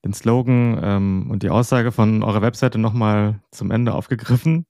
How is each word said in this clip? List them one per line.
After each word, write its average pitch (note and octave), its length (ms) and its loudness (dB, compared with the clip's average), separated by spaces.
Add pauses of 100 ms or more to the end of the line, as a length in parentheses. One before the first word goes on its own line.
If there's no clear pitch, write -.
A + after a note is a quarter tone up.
den G2+ 80 -4
Slogan, A#2+ 680 0
ähm, G2 480 0
und G2+ 140 -4
die G2 80 -2
Aussage A#2+ 400 2
von G#2+ 320 2
eurer G#2+ 180 0
Webseite A#2 380 0
nochmal G#2+ 640 0 (100)
zum - 220 -6
Ende A2+ 220 0
aufgegriffen. D#3+ 760 -2